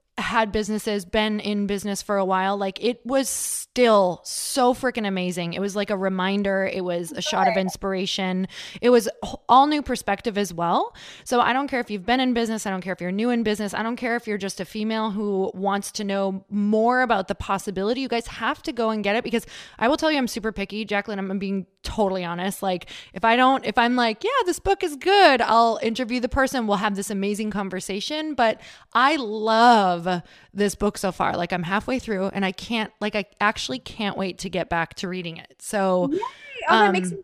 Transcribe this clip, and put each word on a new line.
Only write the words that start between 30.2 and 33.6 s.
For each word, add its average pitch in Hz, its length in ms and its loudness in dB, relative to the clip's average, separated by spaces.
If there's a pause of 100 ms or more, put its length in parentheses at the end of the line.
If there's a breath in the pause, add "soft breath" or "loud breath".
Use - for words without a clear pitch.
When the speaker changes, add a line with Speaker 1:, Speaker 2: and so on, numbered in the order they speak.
Speaker 1:
this 202 220 0
book 208 240 -2
so 190 140 -2
far. - 240 0
Like, 175 160 -4
I'm 180 100 0
halfway 208 360 -2
through 196 280 -2
and 196 180 -2
I 185 80 0
can't, 220 480 -6
like, 208 140 -4
I 208 100 -2 (160)
actually 220 380 -2